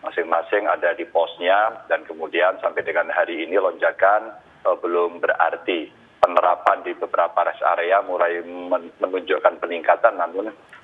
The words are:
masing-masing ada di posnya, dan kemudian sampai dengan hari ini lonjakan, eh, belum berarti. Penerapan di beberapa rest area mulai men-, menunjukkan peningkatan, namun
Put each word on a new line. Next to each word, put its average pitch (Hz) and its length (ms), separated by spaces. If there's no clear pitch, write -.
masing-masing 85 640
ada 85 240
di 82 160
posnya, 90 800
dan 80 160
kemudian 82 560
sampai 87 240
dengan 85 320
hari 82 320
ini 82 160
lonjakan, 95 720
eh, 90 160
belum 87 400
berarti. 82 640
Penerapan 95 640
di 90 160
beberapa 85 480
rest - 160
area 87 400
mulai 87 400
men-, 87 560
menunjukkan 92 640
peningkatan, 87 560
namun 92 320